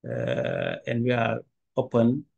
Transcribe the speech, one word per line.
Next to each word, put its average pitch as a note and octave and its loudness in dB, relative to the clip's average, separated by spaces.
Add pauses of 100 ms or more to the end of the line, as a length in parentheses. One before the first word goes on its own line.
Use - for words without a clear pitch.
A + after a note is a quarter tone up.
uh, A#1 -2 (100)
and A#2+ -2
we B2 2
are A#2 0 (380)
open B2 2 (140)